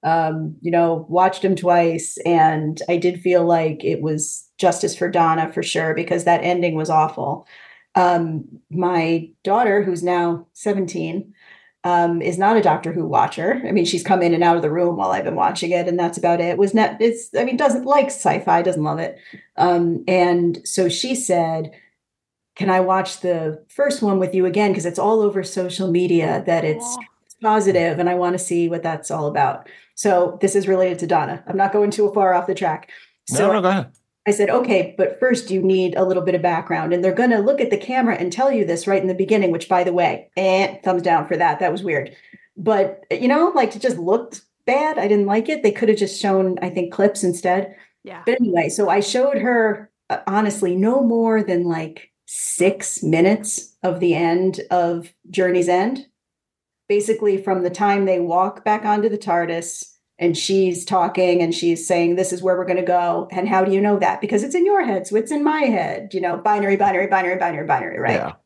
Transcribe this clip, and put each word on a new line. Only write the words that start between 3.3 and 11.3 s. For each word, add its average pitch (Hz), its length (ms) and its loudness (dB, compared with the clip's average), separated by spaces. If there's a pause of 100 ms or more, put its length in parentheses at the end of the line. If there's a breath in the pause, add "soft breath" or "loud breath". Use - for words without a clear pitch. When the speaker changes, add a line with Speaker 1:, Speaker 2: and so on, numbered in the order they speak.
Speaker 1:
like 160 400 0
it - 180 -2
was 156 460 -6 (100)
justice 175 380 0
for 175 140 -2
Donna 160 420 0
for - 120 -6
sure, 160 300 -2
because 170 300 -2
that 170 200 4
ending 175 320 0
was 156 140 -2
awful. 156 560 0 (500 loud breath)
Um, 170 500 0 (240)
my 165 600 -2 (140)
daughter, 208 400 2
who's 175 200 -4
now 175 500 -2
seventeen, 180 800 -4 (520 loud breath)